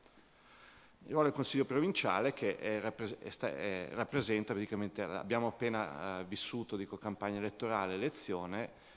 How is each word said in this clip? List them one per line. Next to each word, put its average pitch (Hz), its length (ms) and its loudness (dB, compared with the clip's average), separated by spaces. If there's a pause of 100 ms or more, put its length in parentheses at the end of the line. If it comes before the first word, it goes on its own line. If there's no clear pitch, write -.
(1040)
Il - 80 -10
ruolo 151 160 6
del 143 80 4
Consiglio 135 300 4
provinciale 131 680 4
che 101 240 0
è 107 240 0
rappres-, 107 380 -4
è - 100 -8
sta-, 92 260 -4
è, 90 360 -2
rappresenta 110 640 2
praticamente, 104 500 -2
abbiamo 98 440 0
appena, 98 720 -2
eh, 92 40 -4
vissuto, 107 520 -4
dico, 98 220 -4
campagna 101 400 -4
elettorale, 104 560 0
elezione, 98 920 -4 (120)